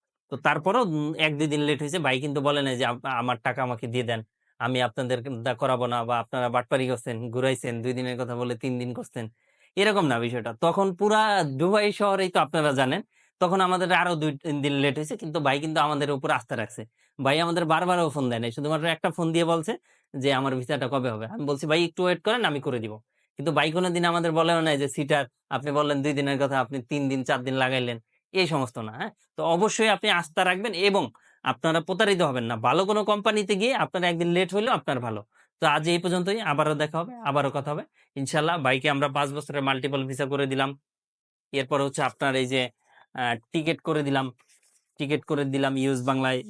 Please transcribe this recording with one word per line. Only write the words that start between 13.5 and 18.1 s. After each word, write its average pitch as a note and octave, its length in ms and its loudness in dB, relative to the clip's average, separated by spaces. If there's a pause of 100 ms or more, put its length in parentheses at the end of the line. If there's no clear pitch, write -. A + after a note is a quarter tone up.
আমাদের F3+ 320 2
আরো F3 220 4
দুই D3+ 220 0
তিন D3 260 -4
দিন C#3+ 100 0
লেট C#3 240 2
হয়েছে, D#3 200 -6
কিন্তু E3 240 -6
ভাই C#3 200 2
কিন্তু D#3+ 200 -2
আমাদের D3 300 2
উপর C#3+ 200 -2
আস্থা C3+ 260 -2
রাখছে। A2+ 260 -6 (360)
ভাই C#3 220 2
আমাদের E3+ 240 0
বারবারও E3+ 460 2